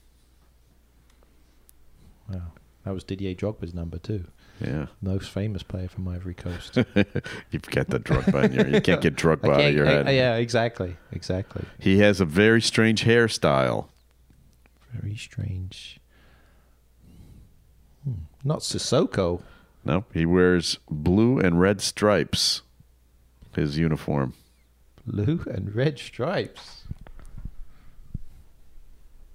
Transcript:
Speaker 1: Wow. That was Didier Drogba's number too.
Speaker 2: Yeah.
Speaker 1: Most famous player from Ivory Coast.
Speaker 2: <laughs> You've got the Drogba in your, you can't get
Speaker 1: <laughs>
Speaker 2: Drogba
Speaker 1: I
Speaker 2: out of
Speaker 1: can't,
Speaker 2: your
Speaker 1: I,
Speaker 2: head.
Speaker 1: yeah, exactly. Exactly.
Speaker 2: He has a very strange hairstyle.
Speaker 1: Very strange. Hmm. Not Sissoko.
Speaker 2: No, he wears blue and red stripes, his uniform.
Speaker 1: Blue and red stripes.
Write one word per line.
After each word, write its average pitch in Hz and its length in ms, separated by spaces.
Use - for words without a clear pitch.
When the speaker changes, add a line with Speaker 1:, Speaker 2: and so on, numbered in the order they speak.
Speaker 1:
Wow. 92 120
That 98 80
was 92 100
Didier 95 300
Drogba's 98 400
number 87 240
too. 92 280
Speaker 2:
Yeah. 76 260
Speaker 1:
Most 95 300
famous 101 320
player 92 240
from 92 200
Ivory 90 280
Coast. - 400
Speaker 2:
<laughs> - 760
You've - 180
got - 200
the 64 100
Drogba - 460
in 160 80
your, 131 140
you 208 140
can't - 200
get 156 140
Speaker 1:
<laughs> - 20
Speaker 2:
Drogba 80 320
Speaker 1:
I - 0
Speaker 2:
out - 60
of 143 60
Speaker 1:
can't, 147 140
Speaker 2:
your 147 120
Speaker 1:
I, 156 40
Speaker 2:
head. 139 240
Speaker 1:
yeah, 127 220
exactly. 117 580
Exactly. 92 520
Speaker 2:
He 95 200
has 101 220
a 92 40
very 107 360
strange 110 420
hairstyle. 73 840
Speaker 1:
Very 104 220
strange. 92 840
Hmm. 135 100
Not 143 160
Sissoko. 95 840
Speaker 2:
No, 92 280
he 82 120
wears 90 540
blue 95 500
and 85 220
red 98 200
stripes, - 800
his 76 220
uniform. 76 560
Speaker 1:
Blue 104 440
and 98 260
red 135 240
stripes. - 840